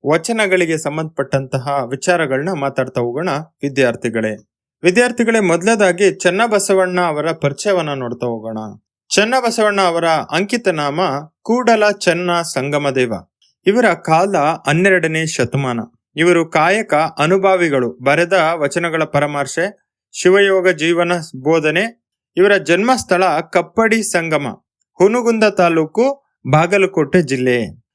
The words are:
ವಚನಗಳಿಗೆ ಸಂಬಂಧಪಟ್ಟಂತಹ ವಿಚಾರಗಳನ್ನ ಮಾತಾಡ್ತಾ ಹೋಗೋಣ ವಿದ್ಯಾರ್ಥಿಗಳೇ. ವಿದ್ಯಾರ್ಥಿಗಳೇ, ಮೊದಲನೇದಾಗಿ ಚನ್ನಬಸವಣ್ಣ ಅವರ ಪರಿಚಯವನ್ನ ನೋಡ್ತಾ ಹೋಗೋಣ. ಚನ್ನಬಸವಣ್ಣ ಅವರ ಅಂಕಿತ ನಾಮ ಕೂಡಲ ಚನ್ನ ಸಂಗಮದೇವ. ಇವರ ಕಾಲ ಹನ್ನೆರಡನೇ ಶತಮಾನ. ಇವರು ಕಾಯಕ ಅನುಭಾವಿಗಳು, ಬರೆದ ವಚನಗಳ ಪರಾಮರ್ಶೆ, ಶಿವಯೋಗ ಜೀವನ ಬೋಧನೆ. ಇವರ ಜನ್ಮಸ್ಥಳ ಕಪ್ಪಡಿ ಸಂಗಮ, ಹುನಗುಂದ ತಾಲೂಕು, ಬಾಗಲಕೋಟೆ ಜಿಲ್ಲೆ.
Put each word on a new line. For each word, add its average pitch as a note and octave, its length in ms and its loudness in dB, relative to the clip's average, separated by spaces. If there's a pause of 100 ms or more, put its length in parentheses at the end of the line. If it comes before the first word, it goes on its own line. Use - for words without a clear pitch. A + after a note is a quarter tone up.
ವಚನಗಳಿಗೆ F3 720 0
ಸಂಬಂಧಪಟ್ಟಂತಹ C#3+ 1120 -4
ವಿಚಾರಗಳನ್ನ C#3+ 600 -2
ಮಾತಾಡ್ತಾ C3+ 520 -4
ಹೋಗೋಣ C3 280 -4 (320)
ವಿದ್ಯಾರ್ಥಿಗಳೇ. A#2 840 -2 (360)
ವಿದ್ಯಾರ್ಥಿಗಳೇ, A3+ 560 2
ಮೊದಲನೇದಾಗಿ F#3 720 2
ಚನ್ನಬಸವಣ್ಣ F#3+ 920 0
ಅವರ D#3+ 300 -2
ಪರಿಚಯವನ್ನ D#3+ 640 -2
ನೋಡ್ತಾ B2 340 -6
ಹೋಗೋಣ. A2+ 300 -8 (580)
ಚನ್ನಬಸವಣ್ಣ A3 680 0
ಅವರ E3+ 260 0
ಅಂಕಿತ E3+ 600 -2
ನಾಮ D3+ 320 -2 (420)
ಕೂಡಲ A3 500 2
ಚನ್ನ F3 500 0
ಸಂಗಮದೇವ. C#3 720 -2 (520)
ಇವರ G#3 280 4
ಕಾಲ E3 440 0
ಹನ್ನೆರಡನೇ D#3+ 880 0
ಶತಮಾನ. C3 540 -2 (360)
ಇವರು E3 340 2
ಕಾಯಕ F#3 440 0
ಅನುಭಾವಿಗಳು, D#3+ 960 0
ಬರೆದ D3+ 440 0 (220)
ವಚನಗಳ D#3+ 480 -2
ಪರಾಮರ್ಶೆ, D3 720 -4 (340)
ಶಿವಯೋಗ F#3+ 580 2
ಜೀವನ E3+ 420 0 (240)
ಬೋಧನೆ. D#3+ 680 -2 (320)
ಇವರ G3 200 4
ಜನ್ಮಸ್ಥಳ F#3 680 0
ಕಪ್ಪಡಿ F3+ 800 0
ಸಂಗಮ, D#3 440 -2 (460)
ಹುನಗುಂದ A3+ 500 2
ತಾಲೂಕು, G3+ 800 0 (280)
ಬಾಗಲಕೋಟೆ F3 720 2
ಜಿಲ್ಲೆ. B2+ 720 -2